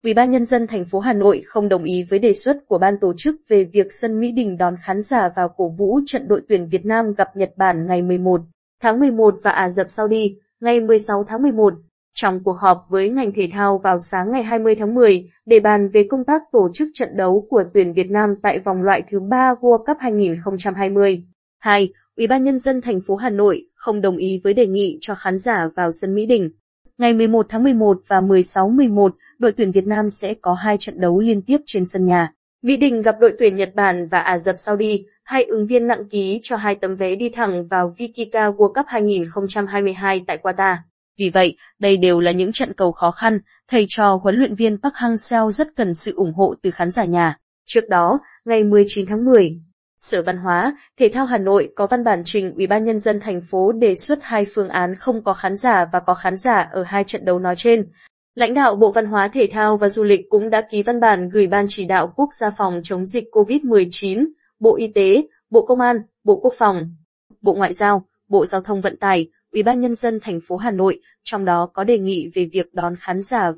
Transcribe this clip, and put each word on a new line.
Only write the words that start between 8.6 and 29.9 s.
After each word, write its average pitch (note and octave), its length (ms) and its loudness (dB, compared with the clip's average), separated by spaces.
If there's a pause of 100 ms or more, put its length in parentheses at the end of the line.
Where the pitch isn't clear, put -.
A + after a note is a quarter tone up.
tháng A#3 180 0
mười C#4 120 4
một A3 320 4
và G3+ 80 2
Ả F#3 180 0
Rập F#3 200 -2
Saudi G#3+ 460 -2 (260)
ngày A#3 200 2
mười A3 180 4
sáu G#3 280 -4
tháng A3 140 -6
mười C#4 100 2
một. G#3+ 220 4 (400)
Trong F#3 300 -2
cuộc F#3 160 -2
họp F3+ 300 2
với F#3+ 200 0
ngành B3 260 -2
thể F#3+ 180 -2
thao G3+ 300 0
vào F#3+ 140 2 (140)
sáng G3 200 -4
ngày C4 120 -2
hai A3+ 160 -2
mươi A3 200 2
tháng G#3+ 160 -4
mười, G3+ 340 4 (160)
để A3 140 6
bàn G#3 300 2
về G#3 200 4
công C4 160 -2
tác D#4 160 0 (100)
tổ G3 220 4
chức D4+ 200 -4
trận - 240 -6
đấu G3 320 0
của A3 140 2 (100)
tuyển F3+ 200 2
Việt F#3 180 -2
Nam G#3 180 0 (120)
tại G3 180 0
vòng F#3+ 220 -4
loại G3 300 2
thứ G3+ 80 -2
ba B3+ 420 0
World A#3 240 4
Cup D4+ 140 -2
hai B3+ 120 -4
nghìn G3+ 320 0
không G3 140 -6
trăm F#3 180 -6
hai F#3+ 140 -2
mươi G3 340 2 (360)
hai, G3+ 340 0 (240)
Ủy A3+ 100 -2
ban C4 160 2
Nhân C4+ 160 0
dân C4 220 -2
thành A3 200 -4
phố F#3+ 140 -2
Hà A#3 140 -4
Nội G3+ 360 0 (100)
không G#3 260 -4
đồng F#3+ 160 0
ý F#3 260 -4
với G3+ 100 2
đề A#3 140 4
nghị F#3+ 340 -2
cho G3+ 140 -10
khán F#3+ 220 -4
giả F#3+ 380 -2
vào F3 160 -2
sân F#3+ 240 -6
Mỹ G#3+ 100 -2
Đình. G#3+ 240 0 (480)
Ngày A#3+ 160 2
mười A3+ 140 2
một A3 220 2
tháng A3+ 140 -2
mười C4+ 100 4
một G#3+ 240 2 (100)
và F#3+ 140 2
mười F#3+ 220 4
sáu F#3+ 260 -2
mười B3+ 180 4
một, G3+ 280 2 (240)
đội A#3 120 2
tuyển G3+ 200 -2
Việt F#3+ 160 0
Nam G#3+ 240 -2